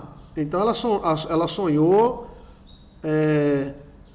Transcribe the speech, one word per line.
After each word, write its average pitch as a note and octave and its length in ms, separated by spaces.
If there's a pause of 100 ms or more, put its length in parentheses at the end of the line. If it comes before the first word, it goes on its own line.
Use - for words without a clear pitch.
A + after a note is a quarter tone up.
(360)
então D#3 240
ela A3 140
son-, A3+ 300
a-, D3+ 260
ela E3 180
sonhou, F#3 800 (760)
é, D3 680 (420)